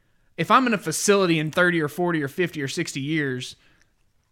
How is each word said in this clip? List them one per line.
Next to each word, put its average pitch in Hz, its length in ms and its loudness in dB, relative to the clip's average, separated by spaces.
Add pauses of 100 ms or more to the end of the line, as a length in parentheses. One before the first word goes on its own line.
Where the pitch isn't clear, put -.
(380)
if 170 120 0
I'm 247 160 6
in 233 60 0
a 208 60 2
facility 180 600 2
in 151 120 -4
thirty 175 320 2
or 147 60 0
forty 175 340 -2
or 139 60 -4
fifty 165 340 -4
or 139 60 -4
sixty 156 320 -6
years, 135 560 -4 (760)